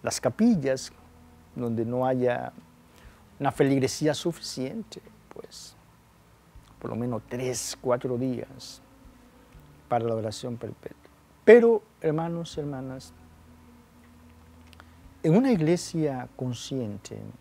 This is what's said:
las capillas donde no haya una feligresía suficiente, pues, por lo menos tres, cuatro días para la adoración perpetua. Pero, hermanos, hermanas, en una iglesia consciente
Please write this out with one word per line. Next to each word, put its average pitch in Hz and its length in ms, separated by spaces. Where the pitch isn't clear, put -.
las - 180
capillas 135 680
donde 117 300
no 123 220
haya 123 460
una 139 140
feligresía 139 600
suficiente, - 880
pues, - 420
por - 120
lo - 60
menos 117 320
tres, 123 500
cuatro 127 380
días - 640
para 117 160
la 117 80
adoración 113 440
perpetua. - 540
Pero, 226 380
hermanos, 165 560
hermanas, 135 560
en 160 140
una 262 160
iglesia 156 840
consciente 117 840